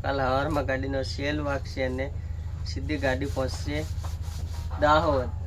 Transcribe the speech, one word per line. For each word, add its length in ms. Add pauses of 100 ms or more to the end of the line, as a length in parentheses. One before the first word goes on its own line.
કાલ 200
સવારમાં 420
ગાડીનો 380
સેલ 440
વાગશે 380
અને 260 (540)
સીધી 320
ગાડી 280
પહોંચશે 600 (960)
દાહોદ. 460 (200)